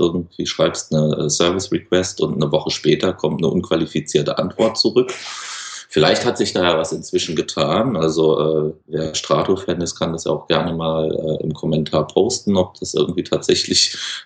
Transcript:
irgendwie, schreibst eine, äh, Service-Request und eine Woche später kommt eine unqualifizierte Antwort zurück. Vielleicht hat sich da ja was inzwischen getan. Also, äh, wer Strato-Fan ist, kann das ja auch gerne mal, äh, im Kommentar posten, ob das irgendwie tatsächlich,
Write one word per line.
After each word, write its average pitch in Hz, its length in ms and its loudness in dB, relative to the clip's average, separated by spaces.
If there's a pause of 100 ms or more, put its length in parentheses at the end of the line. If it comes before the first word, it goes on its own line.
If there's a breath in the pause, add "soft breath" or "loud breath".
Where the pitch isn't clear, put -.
irgendwie, 85 460 0
schreibst - 460 -2
eine, 76 240 2
äh, 76 140 0
Service-Request 90 880 0
und 80 140 0
eine 78 160 0
Woche - 220 0
später 78 400 2
kommt - 280 -2
eine 76 120 2
unqualifizierte 85 840 0
Antwort - 380 0
zurück. 101 360 2 (800 loud breath)
Vielleicht 80 320 4
hat 123 140 0
sich 104 140 0
da 95 100 2
ja 85 160 4
was 80 140 -2
inzwischen 80 420 -2
getan. 82 640 0
Also, 80 420 2 (300)
äh, 78 40 -4 (140)
wer 78 280 -4
Strato-Fan 87 640 0
ist, 82 160 -4
kann 87 160 -2
das 82 120 -6
ja 87 60 -2
auch - 160 -2
gerne 82 260 0
mal, 80 380 0
äh, 78 320 -2
im 76 100 -4
Kommentar 78 540 0
posten, 98 500 2
ob - 220 0
das - 160 -10
irgendwie 85 300 0
tatsächlich, - 720 0 (280 loud breath)